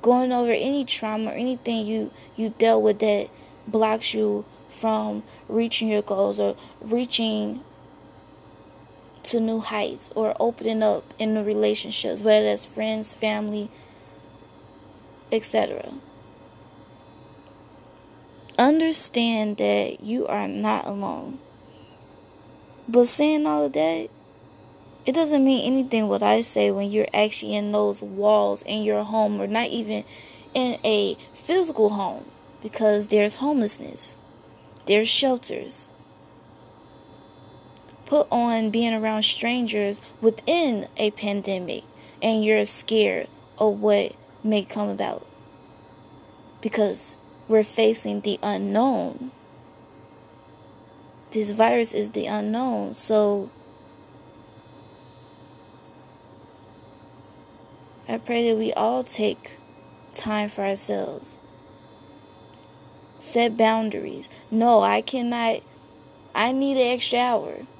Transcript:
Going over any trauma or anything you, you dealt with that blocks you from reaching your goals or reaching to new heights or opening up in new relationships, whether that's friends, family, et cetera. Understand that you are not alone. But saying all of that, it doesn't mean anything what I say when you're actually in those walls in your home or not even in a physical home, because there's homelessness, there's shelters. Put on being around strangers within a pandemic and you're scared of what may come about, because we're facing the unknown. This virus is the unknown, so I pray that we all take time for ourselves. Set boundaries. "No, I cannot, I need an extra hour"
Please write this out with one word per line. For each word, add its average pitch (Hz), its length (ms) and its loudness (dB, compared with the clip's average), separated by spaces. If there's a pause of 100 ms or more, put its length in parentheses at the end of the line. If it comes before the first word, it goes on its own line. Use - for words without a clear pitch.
Going 247 300 4
over 240 200 2
any 277 320 0
trauma 214 460 -4
or - 40 -10
anything 233 520 -4
you, 214 240 -4 (260)
you 220 140 -4
dealt 226 320 4
with 208 180 2
that 208 280 0 (380)
blocks 220 480 0
you 208 300 -2 (240)
from 214 540 -2 (260)
reaching 226 400 0
your 208 140 2
goals 202 380 0
or 202 160 0 (240)
reaching 226 800 -2 (1600)
to 233 160 0
new 226 200 -2
heights - 540 -6
or 214 260 -2
opening 226 420 -2
up 208 360 0
in 220 160 0
new 214 80 -2
relationships, 214 800 -2
whether 214 240 4
that's 208 180 -2
friends, 220 480 -6
family, 214 580 -4 (1600)
et 220 140 0
cetera. - 480 -2 (2750)
Understand 233 1000 2
that 208 420 0
you 220 260 -4
are 202 220 -4
not 208 380 -2
alone. - 520 -8 (1500)
But 240 180 6
saying 302 400 4
all 302 200 2
of 277 80 -4
that, 302 340 0 (1000)
it 262 80 0
doesn't 302 300 4
mean 262 200 4
anything 247 440 0
what 196 140 2
I 214 200 4
say 208 280 2
when 202 200 -2
you're 214 240 0
actually 214 400 0
in 208 180 -2
those 208 300 0
walls 202 600 2
in 214 200 -4
your 208 200 0
home 208 380 0
or 196 60 -4
not 214 220 -2
even 214 360 -6 (500)
in 254 300 -2
a 202 320 0 (160)
physical 320 580 0
home, 202 340 -6 (380)
because 214 440 2
there's 208 300 2
homelessness, - 800 -2 (680)
there's 214 220 4
shelters. - 800 -2 (2250)
Put 294 260 2
on 233 400 0
being 226 220 0
around 220 300 -2
strangers 214 800 -2 (180)
within 233 760 2
a 214 160 0
pandemic 196 720 -6 (360)
and 220 240 2
you're 214 200 4
scared 208 640 0 (280)
of 208 240 0
what 208 340 2 (300)
may 214 200 0
come 208 260 -6
about, 196 360 -6 (1300)
because 208 580 -2 (300)
we're 220 140 6
facing 214 580 0
the 202 220 -2
unknown. 208 880 -2 (2000)
This 208 220 -2
virus 226 420 2
is 208 160 -2
the 220 160 -4
unknown, 214 680 -4
so 208 560 0 (4000)
I 226 100 -4
pray 233 320 0
that 220 80 2
we 220 140 -2
all 247 320 0
take - 520 -4 (560)
time 214 360 -4
for 202 160 -6
ourselves. 196 760 -4 (1800)
Set 233 380 0
boundaries. 220 720 0 (220)
"No, 226 300 6
I 202 200 4
cannot, 240 600 -2 (720)
I 226 160 2
need 269 260 0
an 247 120 4
extra 247 320 0
hour" 233 460 -2 (140)